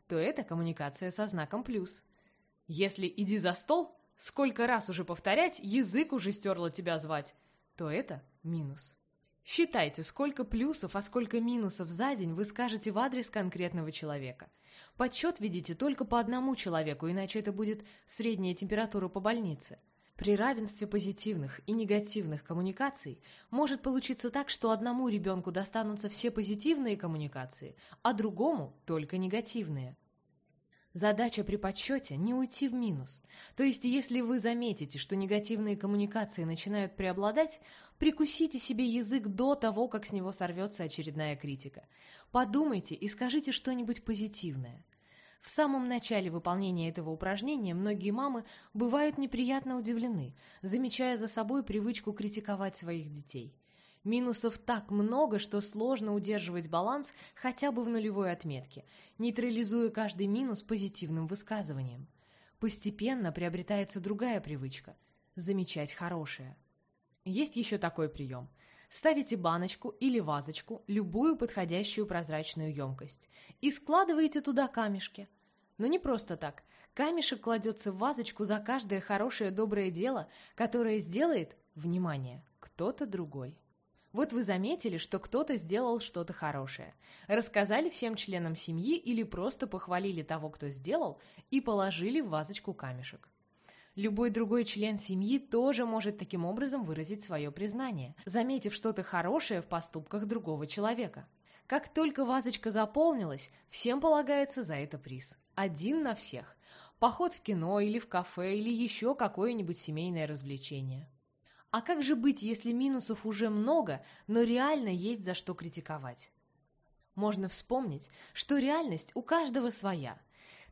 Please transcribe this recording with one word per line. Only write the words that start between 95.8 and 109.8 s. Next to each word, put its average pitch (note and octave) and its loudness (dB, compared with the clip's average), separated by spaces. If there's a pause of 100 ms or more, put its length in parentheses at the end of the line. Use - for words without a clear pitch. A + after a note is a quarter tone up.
может G#3 -2
таким F3 -2
образом B3+ -2
выразить D#3+ -4
свое D3 -2
признание, G3+ -4 (100)
заметив A#3 0
что-то A3 -2
хорошее F3+ 0
в - -8
поступках E3+ -4
другого D#3+ -2
человека. G#3 -2 (380)
Как D4 -2
только D4+ 2
вазочка B3 0
заполнилась, G#3+ 2 (180)
всем A#3+ 0
полагается C#4 4
за D#3 -2
это C#3+ -6
приз. C3 -10 (180)
Один G3 0
на B3 0
всех. - -8 (440)
Поход D4 4
в - -14
кино F#3+ 2
или G#3 2
в A3+ -6
кафе, F#3 -2
или G#3+ 0
еще A#3+ 0
какое-нибудь G#3+ 0
семейное D#3+ -2